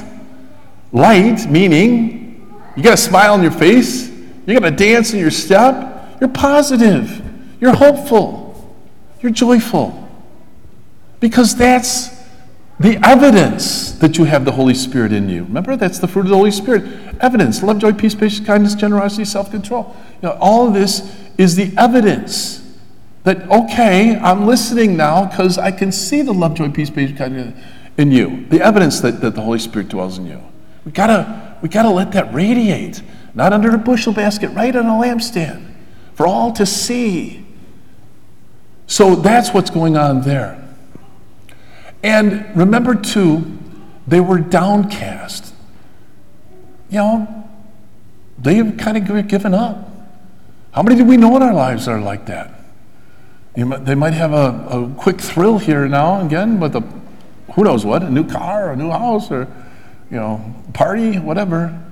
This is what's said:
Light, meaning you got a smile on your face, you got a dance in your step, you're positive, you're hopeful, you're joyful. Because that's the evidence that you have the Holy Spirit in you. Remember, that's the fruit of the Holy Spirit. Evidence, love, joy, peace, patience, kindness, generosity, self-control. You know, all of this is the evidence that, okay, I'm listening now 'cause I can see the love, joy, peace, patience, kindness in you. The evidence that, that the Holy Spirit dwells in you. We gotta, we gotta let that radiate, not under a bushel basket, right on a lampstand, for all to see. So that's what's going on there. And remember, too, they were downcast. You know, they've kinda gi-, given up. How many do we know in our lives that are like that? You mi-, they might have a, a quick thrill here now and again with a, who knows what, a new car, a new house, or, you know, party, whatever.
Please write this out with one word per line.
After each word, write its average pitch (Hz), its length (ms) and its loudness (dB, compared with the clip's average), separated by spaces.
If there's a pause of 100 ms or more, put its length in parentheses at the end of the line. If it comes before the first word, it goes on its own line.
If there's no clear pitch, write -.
(920)
Light, 190 580 4
meaning 196 1120 0 (140)
you 139 80 -8
got 220 100 8
a 180 40 2
smile 196 360 4
on 202 80 4
your 160 100 4
face, - 600 4 (340)
you 226 140 4
got 214 40 2
a 160 120 2
dance 220 380 4
in 208 60 0
your 156 120 2
step, - 880 2
you're 254 100 2
positive, 240 960 2 (360)
you're 240 160 4
hopeful, - 1000 2 (460)
you're 240 100 -2
joyful. 226 680 2 (1200)
Because 233 360 2
that's - 680 0 (580)
the 208 180 4 (100)
evidence 233 840 4
that 160 240 2
you 170 80 6
have 143 200 2
the 135 60 0
Holy 131 220 2
Spirit 117 400 -2
in 101 160 -2
you. 87 140 -4
Remember, 139 320 -6
that's - 240 -2
the 185 80 -2
fruit 196 160 -2
of 185 60 2
the 196 60 4
Holy 202 160 6
Spirit. 208 320 0 (380)
Evidence, 214 400 2
love, 208 160 0
joy, 214 160 4
peace, 214 220 0
patience, 208 300 -2
kindness, 208 300 2
generosity, 208 500 -2
self-control. 208 680 -6 (260)
You 175 80 -4
know, - 120 -6
all 226 260 4
of 214 60 2
this 196 420 -2 (220)
is 180 180 4
the 190 220 0
evidence 233 840 2 (600)
that, 185 260 -2
okay, 220 680 4
I'm 190 280 2
listening 226 520 2
now 156 300 2
'cause 185 300 0
I 196 140 -2
can 190 200 -2
see 294 320 -2
the 262 100 -2
love, 165 220 0
joy, 151 140 -2
peace, 147 200 -4
patience, 135 280 -4
kindness 127 360 -8 (440)
in 147 140 4
you. 123 380 2
The 160 120 4
evidence 196 400 4
that, 120 200 -2
that 113 140 -2
the 110 60 -8
Holy 113 180 -2
Spirit 107 280 -8
dwells 92 300 -6
in 92 80 -10
you. 73 160 -14 (420)
We 151 80 -14
gotta, - 720 -2
we 165 80 -4
gotta 220 220 2
let 190 220 0
that 180 200 -2
radiate, 190 680 0 (340)
not 170 180 2
under 214 200 2
a - 40 2
bushel 226 360 0
basket, 208 360 -2
right 240 260 -2
on 233 120 0
a 226 60 2
lampstand, 226 680 -4 (540)
for 156 120 0
all 226 260 0
to 220 120 0
see. 226 800 -4 (1400)
So 190 280 4
that's 208 380 2
what's 180 160 2
going 160 260 0
on 143 260 2
there. 131 380 -4 (1400)
And 214 500 2
remember, 226 420 4
too, 165 640 0 (480)
they 165 140 4
were 180 180 2
downcast. 185 1160 -2 (1400)
You 196 80 -6
know, 214 480 -2 (920)
they've 196 400 0
kinda 220 220 -4
gi-, 202 300 -2
given 196 240 0
up. 220 360 -4 (840)
How 151 100 0
many 233 140 6
do 240 80 6
we 254 100 8
know 233 220 6
in 269 40 4
our 254 120 4
lives 131 320 0
that 120 80 -2
are 107 80 -4
like 101 240 -8
that? - 340 -12 (960)
You 120 120 -4
mi-, 135 100 -6
they 135 180 -2
might 156 180 0
have 160 200 -2
a, 131 360 0
a 123 280 -6
quick 185 240 -2
thrill 202 380 0
here 147 280 0
now 147 280 0
and 190 120 -4
again 190 320 0
with 147 160 -2
a, 113 80 -4 (720)
who 190 100 2
knows 127 220 2
what, 170 180 0
a 175 60 -6
new 139 160 0
car, 180 480 -6
a - 20 -6
new 156 160 -6
house, 214 400 -4
or, 135 160 -6 (640)
you 127 60 -8
know, 110 360 -8 (200)
party, 208 460 -2
whatever. 165 640 -4 (100)